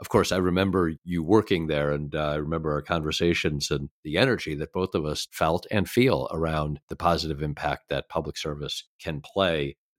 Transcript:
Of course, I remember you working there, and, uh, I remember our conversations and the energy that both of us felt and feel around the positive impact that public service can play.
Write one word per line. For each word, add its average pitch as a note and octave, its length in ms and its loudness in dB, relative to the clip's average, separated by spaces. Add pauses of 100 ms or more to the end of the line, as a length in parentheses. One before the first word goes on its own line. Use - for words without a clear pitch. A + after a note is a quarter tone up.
Of - 80 -14
course, G2 240 4
I F#2 60 2
remember F#2 560 2 (100)
you F2 180 -2
working F#2 460 4
there, D2 240 2
and, D2 240 -2
uh, D2+ 140 0
I D2 40 -2
remember D#2 380 -2
our D2 100 -2
conversations D#2+ 880 0
and C#2+ 200 -4 (120)
the D#2 140 -4
energy F2+ 400 2
that D2+ 160 -6
both F#2 240 -2
of D#2+ 80 0
us D2+ 260 -4
felt E2 400 0
and G2 180 0
feel G#2+ 440 2
around D#2 560 -2
the - 80 -10
positive D#2 460 0
impact D2 480 -4
that C#2 180 -4
public D2+ 280 -4
service D2 460 -8 (180)
can D2+ 240 -8
play. D#2+ 520 0 (220)